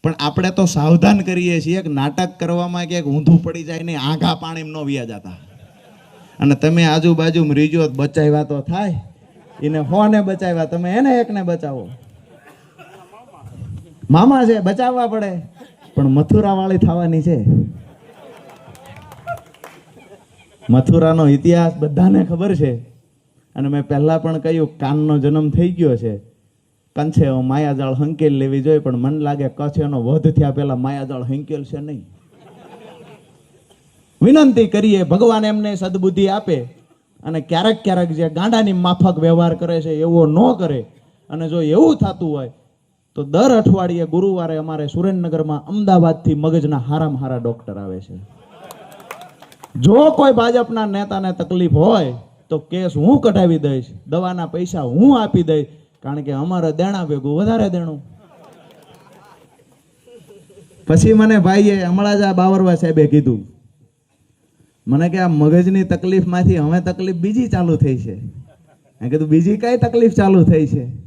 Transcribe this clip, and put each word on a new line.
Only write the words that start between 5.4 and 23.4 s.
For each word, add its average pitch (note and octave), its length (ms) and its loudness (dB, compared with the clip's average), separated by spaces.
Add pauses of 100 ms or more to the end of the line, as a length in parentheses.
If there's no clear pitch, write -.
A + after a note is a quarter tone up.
અને C#3 200 4
તમે E3 300 4
આજુબાજુમાં D#3+ 680 0
રીજો D3+ 320 2
તો B2+ 100 -14
બચાવ્યા D3 500 0
તો C#3+ 60 -4 (140)
થાય, F#3 260 -4 (720)
એને D#3 140 -2 (100)
સો F#3+ 100 2 (140)
ને G#3 140 2
બચાવ્યા, F3 440 -4
તમે F3 160 -4 (120)
એને C#4 100 2 (100)
એકને G#3 300 -4
બચાવો. C#3+ 340 -8 (2250)
મામા B3+ 340 4
છે, A3+ 80 4 (120)
બચાવવા B3 440 -2
પડે, G#3 180 -6 (640)
પણ C#3 220 2
મથુરાવાળી F#3+ 680 2
થવાની E3 420 0
છે. D#3+ 100 0 (3250)
મથુરાનો D#3+ 640 2
ઇતિહાસ E3+ 480 2
બધાને F3+ 360 2 (120)
ખબર F#3 200 -2 (120)
છે. C3 80 -2 (840)